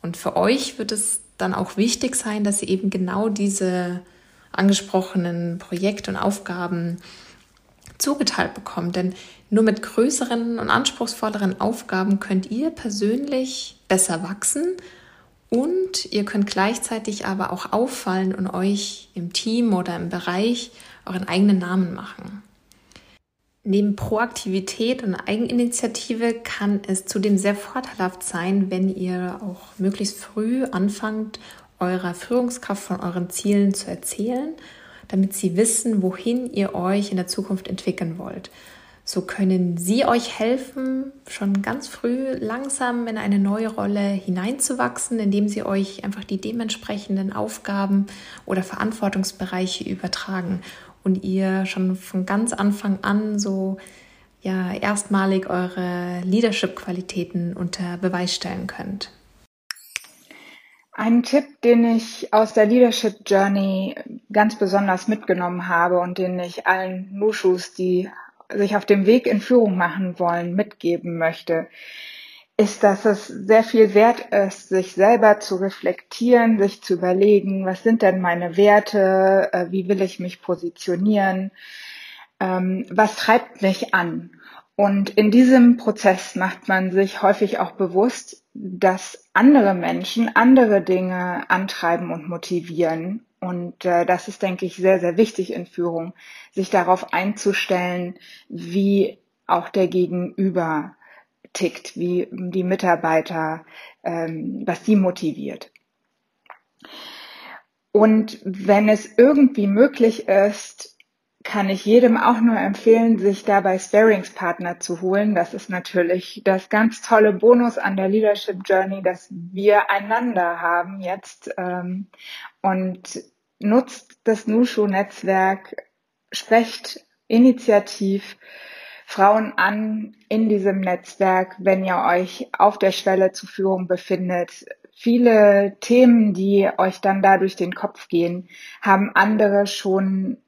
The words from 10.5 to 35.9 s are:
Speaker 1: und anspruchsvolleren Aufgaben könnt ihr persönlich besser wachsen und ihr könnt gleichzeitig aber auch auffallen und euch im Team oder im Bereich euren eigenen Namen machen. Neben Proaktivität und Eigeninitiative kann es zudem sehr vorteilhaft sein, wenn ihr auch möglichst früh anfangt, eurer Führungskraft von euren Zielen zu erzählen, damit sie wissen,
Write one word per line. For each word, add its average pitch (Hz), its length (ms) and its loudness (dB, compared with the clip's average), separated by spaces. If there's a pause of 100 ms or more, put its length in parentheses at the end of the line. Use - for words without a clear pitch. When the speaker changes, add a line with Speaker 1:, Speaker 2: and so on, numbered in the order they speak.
Speaker 1:
und 226 100 -8
anspruchsvolleren 214 920 -2
Aufgaben 196 600 -2
könnt 190 300 -4
ihr 269 200 -4
persönlich 262 1160 -6
besser 185 340 0
wachsen 285 540 -6 (720)
und 359 640 -2
ihr 208 120 -2
könnt 202 220 -2
gleichzeitig 214 800 -4
aber 190 260 -6
auch - 200 -8
auffallen 190 640 -2
und 185 120 -6
euch 190 680 -4
im 175 180 -10
Team 226 420 0
oder 180 220 -4
im 170 120 -8
Bereich 185 640 -4 (360)
euren 185 220 -8
eigenen 190 300 4
Namen 180 360 -2
machen. - 480 -16 (1200)
Neben 202 320 0
Proaktivität 220 1080 -4
und 196 120 -4
Eigeninitiative 233 1200 -4
kann 202 520 -4
es 190 180 -4
zudem 202 320 0
sehr 196 180 0
vorteilhaft 190 680 -8
sein, 190 480 -2
wenn 190 180 -2
ihr 180 540 -6
auch - 360 -14
möglichst 196 400 -4
früh 233 460 -4
anfangt, 214 760 -4 (420)
eurer 180 340 -4
Führungskraft 240 680 -4
von - 180 -6
euren 175 280 -6
Zielen 202 460 2
zu - 140 -10
erzählen, 247 640 -6 (540)
damit 190 260 0
sie 175 220 -4
wissen, 220 460 0